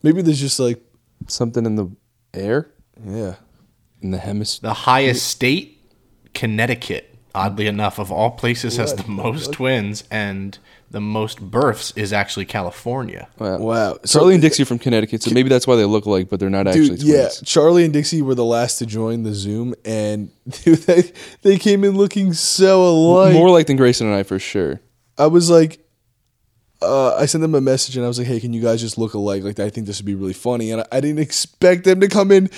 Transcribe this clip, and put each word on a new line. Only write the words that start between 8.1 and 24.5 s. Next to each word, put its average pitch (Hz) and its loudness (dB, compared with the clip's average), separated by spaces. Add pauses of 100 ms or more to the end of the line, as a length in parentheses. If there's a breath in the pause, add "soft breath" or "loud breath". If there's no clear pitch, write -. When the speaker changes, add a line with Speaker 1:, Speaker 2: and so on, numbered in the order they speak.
Speaker 3:
all 104 -2
places, 117 -6
has 117 -2
Speaker 1:
What 127 -6
Speaker 3:
the 98 -10
Speaker 1:
the 107 -12
Speaker 3:
most 120 -8
Speaker 1:
fuck? 143 -8
Speaker 3:
twins, 113 -4
and 98 -8 (320 soft breath)
the 104 -10
most 107 -6
births 110 -2
is 104 -6
actually 101 -4
California. 117 -10 (100)
Speaker 2:
Wow. 95 -6
Speaker 1:
Wow. 110 -2
So - 2
Speaker 2:
Charlie 185 6
and 165 4
Dixie 151 2
from 120 -4
Connecticut, 113 -2
so 110 -4
maybe 131 2
that's 127 2
why 127 4
they 110 4
look 104 0
alike, 92 0
but 92 -4
they're 98 -2
not 98 -2
Speaker 1:
Dude, 95 2
Speaker 2:
actually 113 4
twins. 139 -8
Speaker 1:
yeah, 143 4 (160)
Charlie 170 4
and 156 0
Dixie 147 -2
were 131 0
the 120 0
last 117 -2
to 120 -6
join 113 -4
the 107 -4
Zoom, 104 -6 (100)
and 107 -4
<laughs> - -18
dude, 160 0
they, 175 2 (300 loud breath)
they 196 4
came 202 2
in 196 0
looking 196 0
so 190 2
alike. 175 6
Speaker 2:
More 170 6
alike 170 6
than 139 0
Grayson 123 4
and 104 0
I, 98 0
for 98 -4
sure. 85 -4 (380)